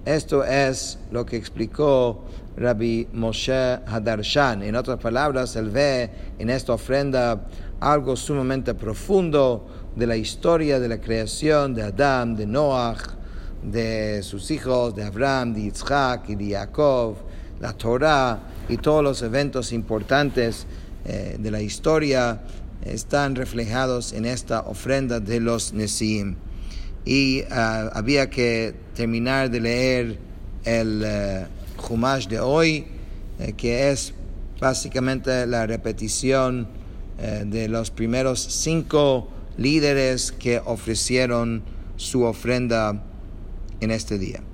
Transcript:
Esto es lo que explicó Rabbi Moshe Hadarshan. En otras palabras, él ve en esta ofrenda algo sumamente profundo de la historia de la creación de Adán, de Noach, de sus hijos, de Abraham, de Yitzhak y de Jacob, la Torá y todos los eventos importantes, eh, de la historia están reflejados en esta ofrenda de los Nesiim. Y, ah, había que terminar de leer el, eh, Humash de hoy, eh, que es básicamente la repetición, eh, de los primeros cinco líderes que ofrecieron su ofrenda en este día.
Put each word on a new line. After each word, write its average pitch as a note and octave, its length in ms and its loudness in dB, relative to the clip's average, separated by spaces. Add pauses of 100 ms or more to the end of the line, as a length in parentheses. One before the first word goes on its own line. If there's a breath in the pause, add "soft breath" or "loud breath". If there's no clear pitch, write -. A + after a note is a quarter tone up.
Esto C#3+ 400 2
es C3+ 560 0 (100)
lo A#2 160 -2
que A#2+ 100 -6
explicó B2 880 2 (320 loud breath)
Rabbi A#2 560 2
Moshe B2+ 760 0
Hadarshan. A2 760 2
En G#2+ 140 -2
otras B2 240 -2
palabras, B2+ 560 0
él A2 140 -2
ve B2+ 400 2 (280 loud breath)
en G#2+ 100 -2
esta B2+ 260 0
ofrenda B2+ 720 2 (360 loud breath)
algo C3+ 340 4
sumamente C3 600 0
profundo C#3 920 2 (300 loud breath)
de A2+ 100 2
la A2+ 100 2
historia D3 640 2
de B2 100 0
la A2+ 120 -2
creación C3+ 760 2
de A2 80 -2
Adán, A#2 540 2
de G#2+ 100 -2
Noach, B2 540 2 (640 loud breath)
de G#2+ 580 -2
sus F#2+ 300 -8
hijos, B2 420 2
de G#2 80 -6
Abraham, A#2+ 520 0
de G#2 80 -2
Yitzhak B2+ 680 0
y G#2 60 -2
de G2+ 180 -2
Jacob, A#2 640 2 (440 loud breath)
la A#2 120 -4
Torá B2+ 680 4 (300 loud breath)
y A#2+ 80 2
todos D3+ 260 4
los C#3 200 2
eventos B2 500 0
importantes, A#2 960 0 (380 loud breath)
eh, G2 340 -6
de G#2+ 120 -4
la G#2+ 100 -2
historia B2+ 800 2 (440 loud breath)
están C#3 500 0
reflejados A#2+ 760 -2
en G#2+ 120 -4
esta B2+ 360 -2
ofrenda B2 580 -2
de A2+ 220 0
los A#2 320 0
Nesiim. G#2 640 0 (680 loud breath)
Y, C3+ 460 4
ah, A2+ 420 0
había C3+ 380 2
que A#2 440 0 (200)
terminar A#2+ 560 0
de A#2 100 -2
leer A#2+ 580 2 (460)
el, A2+ 400 2
eh, G2+ 420 -2 (420)
Humash A#2+ 400 2
de A2+ 100 -2
hoy, D3+ 480 4 (520 loud breath)
eh, A#2 160 -4
que B2 360 2
es - 240 -2 (460)
básicamente C3 840 0
la A#2 200 0
repetición, A#2 1000 0 (500 loud breath)
eh, G#2+ 280 -4
de G#2+ 220 -2
los A2+ 220 -2
primeros B2 500 0
cinco D3 880 2 (280 loud breath)
líderes C#3 760 4
que A#2+ 320 0
ofrecieron A#2 1000 0 (340 loud breath)
su - 260 0
ofrenda A2+ 800 2 (800)
en A2 100 0
este G#2+ 280 -2
día. F#2+ 360 -6